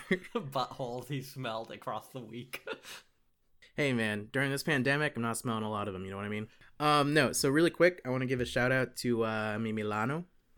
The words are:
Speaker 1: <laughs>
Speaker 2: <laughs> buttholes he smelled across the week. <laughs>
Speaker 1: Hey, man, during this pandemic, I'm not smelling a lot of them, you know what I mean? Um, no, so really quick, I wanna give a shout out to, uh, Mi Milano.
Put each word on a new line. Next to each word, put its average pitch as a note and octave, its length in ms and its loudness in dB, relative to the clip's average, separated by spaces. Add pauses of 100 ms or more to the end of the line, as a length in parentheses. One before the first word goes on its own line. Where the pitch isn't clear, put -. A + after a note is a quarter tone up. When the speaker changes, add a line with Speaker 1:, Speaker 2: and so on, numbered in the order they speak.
Speaker 1:
<laughs> F#3 160 0
Speaker 2:
<laughs> - 100 -8
buttholes B2+ 720 -4
he C#3 140 -4
smelled A2+ 500 -6
across A2 380 -8
the C3 120 -10
week. A#2 500 -12
<laughs> - 60 -10 (1000)
Speaker 1:
Hey, C#3+ 180 2
man, G#2+ 380 0
during C3+ 180 0
this C#3 140 -2
pandemic, C#3+ 520 2
I'm A#2 60 -2
not A#2 160 0
smelling A2+ 260 -2
a G#2+ 60 -2
lot G#2 180 -2
of G2 60 -4
them, F#2+ 100 -6
you F#2+ 60 -8
know G2 80 -8
what G2+ 80 -6
I G#2 40 -4
mean? G#2+ 180 -4 (320)
Um, D3 340 4
no, C#3 180 6
so - 160 2
really D#3 220 6
quick, F3 340 4
I B2+ 60 -4
wanna B2+ 160 0
give B2 160 0
a A#2+ 40 -2
shout B2 260 2
out C3 260 0
to, A#2 260 2
uh, G#2+ 360 0
Mi A2+ 120 -2
Milano. G#2+ 540 -2 (320)